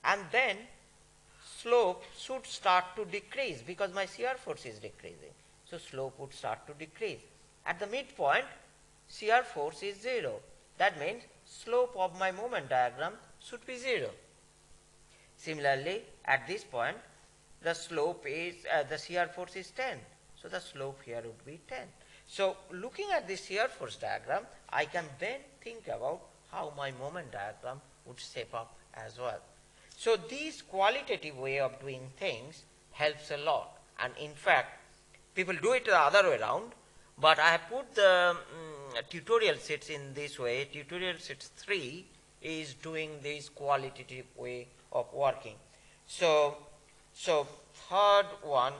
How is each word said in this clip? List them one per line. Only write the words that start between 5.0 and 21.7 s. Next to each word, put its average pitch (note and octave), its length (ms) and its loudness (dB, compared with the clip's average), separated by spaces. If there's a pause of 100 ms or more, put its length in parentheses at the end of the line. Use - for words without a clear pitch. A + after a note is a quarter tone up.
So - 100 -12
slope C3+ 420 -8
would C3+ 120 -12
start - 360 -6
to D3 60 -14
decrease. D#3 440 -8 (480)
At E3+ 140 -2
the G3+ 80 -6
midpoint, G#3+ 560 0 (680)
shear A3+ 320 2
force D#3+ 400 -6
is G3+ 180 -8
zero. G#3 340 -2 (440)
That F#3 220 4
means G3 240 -4 (200)
slope B3 520 0
of F#3 240 0
my F#3+ 100 2
moment F#3+ 380 -4
diagram B2+ 460 2 (280)
should - 240 -14
be B3+ 100 -8
zero. A#3 340 -2 (1300)
Similarly, D3+ 680 0 (220)
at C3 220 2
this G3 160 -6
point, B2+ 340 -2 (680)
the E3 120 0
slope E3 540 -2
is, E3+ 260 -4 (180)
uh, D3+ 160 4
the D3+ 80 -4
shear F3 300 -2
force F3 300 -10
is F#3 160 -12
ten. B3 260 -4 (420)
So - 60 -18
the F#3 140 -6
slope C#3 440 -10
here A#2 200 -8
would A2+ 200 -14
be D3 220 -16
ten. F#3+ 220 -10 (400)